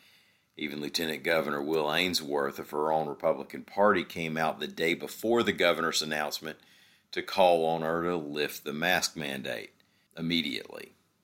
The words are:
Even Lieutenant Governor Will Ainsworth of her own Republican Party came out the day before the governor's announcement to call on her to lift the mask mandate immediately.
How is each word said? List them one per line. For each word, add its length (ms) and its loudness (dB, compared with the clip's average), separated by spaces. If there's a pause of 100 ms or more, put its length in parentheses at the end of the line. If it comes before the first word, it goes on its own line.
(560)
Even 240 -6
Lieutenant 440 -4
Governor 400 0
Will 280 0
Ainsworth 680 0
of 100 -12
her 220 0
own 160 0
Republican 560 -2
Party 400 4
came 340 -4
out 220 0
the 80 -4
day 260 0
before 480 0
the 100 4
governor's 520 2
announcement 560 -4 (520)
to 100 -4
call 420 6
on 200 0
her 180 0
to 140 0
lift 480 -4
the 100 -6
mask 420 0
mandate 540 -6 (480)
immediately. 760 -4 (300)